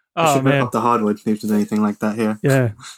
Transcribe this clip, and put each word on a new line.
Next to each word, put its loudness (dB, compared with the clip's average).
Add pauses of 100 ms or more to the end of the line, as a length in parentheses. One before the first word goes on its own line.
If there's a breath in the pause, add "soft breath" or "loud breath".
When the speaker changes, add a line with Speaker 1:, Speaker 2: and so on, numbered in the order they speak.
(160 loud breath)
Speaker 1:
I -
Speaker 2:
Oh, 2
Speaker 1:
should 0
rip 2
Speaker 2:
man. 2
Speaker 1:
up -6
the -2
hardwood, 0
see -4
if -2
there's -4
anything 0
like -2
that -4
here. -2
Speaker 2:
Yeah. 2 (260 loud breath)